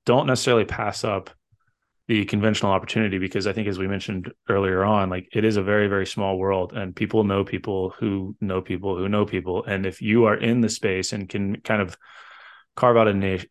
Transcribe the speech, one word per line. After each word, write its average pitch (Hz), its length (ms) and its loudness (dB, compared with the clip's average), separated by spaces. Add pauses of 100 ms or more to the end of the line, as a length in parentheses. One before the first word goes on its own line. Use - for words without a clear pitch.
don't 131 220 4
necessarily 123 380 2
pass - 380 -6
up 98 260 -4 (800)
the 110 160 2
conventional 104 480 0
opportunity, 98 460 0
because 95 300 -2
I 101 40 -2
think, 104 160 -4
as 95 100 -4
we 95 80 -4
mentioned 95 460 -6 (160)
earlier 95 340 2
on, 101 280 2
like, 90 240 -6
it 107 100 0
is 110 140 4
a 98 40 0
very, 104 280 2
very 98 160 0
small 98 320 -2
world, 95 340 -2
and 98 240 -8
people 110 300 2
know 98 180 2
people 95 560 -4
who 98 400 -4
know 95 220 -2
people 92 340 -4
who 92 140 -2
know 104 160 2
people. 92 400 -4
And 98 200 -2
if 92 160 -6
you 110 220 4
are 107 120 4
in 117 260 0
the 110 80 2
space 95 420 -2
and 101 160 -8
can 101 320 -4
kind 107 220 0
of 90 160 -4 (800)
carve 123 180 6
out 110 140 6
a 101 40 2
niche, 95 380 0